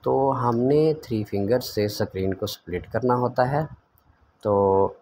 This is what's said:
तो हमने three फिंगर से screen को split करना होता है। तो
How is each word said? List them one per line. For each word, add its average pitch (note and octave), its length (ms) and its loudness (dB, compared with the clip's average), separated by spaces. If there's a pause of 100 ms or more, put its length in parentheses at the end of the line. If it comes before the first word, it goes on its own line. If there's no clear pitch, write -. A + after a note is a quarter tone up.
तो C3+ 260 2
हमने B2+ 640 2
three A2+ 300 -4
फिंगर G2+ 360 0
से G#2 280 -2
screen F#2+ 440 -4
को G#2 140 -6
split F2 400 -8
करना B2 280 0
होता B2 300 0
है। C#3+ 240 -2 (760)
तो G2 600 2